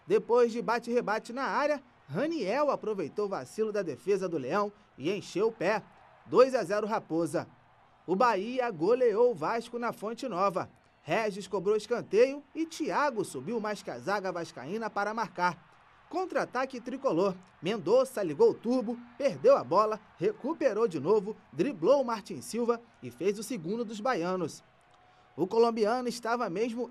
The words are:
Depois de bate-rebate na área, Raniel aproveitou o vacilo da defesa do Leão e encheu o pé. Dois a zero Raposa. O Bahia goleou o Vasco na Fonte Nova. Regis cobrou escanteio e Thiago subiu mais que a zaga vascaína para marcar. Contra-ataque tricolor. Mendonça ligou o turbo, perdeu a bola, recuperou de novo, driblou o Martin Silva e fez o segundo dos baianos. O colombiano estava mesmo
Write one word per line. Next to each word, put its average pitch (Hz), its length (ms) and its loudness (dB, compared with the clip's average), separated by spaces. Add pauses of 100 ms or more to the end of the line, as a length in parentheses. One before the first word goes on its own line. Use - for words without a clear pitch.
Depois 220 460 4
de 233 80 -4
bate-rebate 220 720 -2
na 262 140 -4
área, 277 360 0 (240)
Raniel 269 640 0
aproveitou 202 540 -4
o 196 40 -4
vacilo 196 440 -4
da 208 80 0
defesa 180 480 -2
do 165 80 -2
Leão 185 340 0 (260)
e 147 140 -2
encheu 202 380 -2
o - 20 0
pé. 196 320 0 (420)
Dois 247 300 8
a 233 80 0
zero 208 240 0
Raposa. 165 580 -2 (600)
O 175 80 0
Bahia 240 560 2
goleou 226 600 4
o 208 40 -4
Vasco 220 420 -4
na 233 140 -2
Fonte 226 380 -8
Nova. 180 400 0 (380)
Regis 202 400 -2
cobrou 202 280 0
escanteio 240 680 2 (120)
e 320 100 -4
Thiago 240 580 -2
subiu 165 360 -6
mais 208 240 -6
que 185 80 -8
a 123 80 -8
zaga 185 320 -4
vascaína 170 580 -8
para 202 240 -2
marcar. 180 420 -2 (540)
Contra-ataque 269 720 -4
tricolor. 208 540 0 (260)
Mendonça 208 600 2
ligou 175 260 4
o - 60 2
turbo, 240 420 -2 (180)
perdeu 247 400 4
a 165 80 2
bola, 208 360 2 (180)
recuperou 226 680 0
de 165 120 -6
novo, 202 380 0 (160)
driblou 214 480 2
o 247 40 -2
Martin 202 360 -6
Silva 233 400 -2 (220)
e 123 80 -10
fez 196 260 -2
o 220 60 -10
segundo 226 420 -6
dos 220 140 -10
baianos. 185 640 -2 (720)
O 151 100 -2
colombiano 226 600 2
estava 226 420 -2
mesmo 226 420 -2